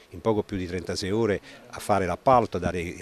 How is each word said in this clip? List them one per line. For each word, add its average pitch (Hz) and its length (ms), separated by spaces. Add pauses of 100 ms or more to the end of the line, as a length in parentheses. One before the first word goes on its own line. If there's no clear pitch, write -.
(100)
in 90 100
poco 107 220
più 101 160
di 92 80
trentasei 90 440
ore 104 300 (300)
a - 80
fare 98 260
l'appalto, 101 540
a - 20
dare, 87 420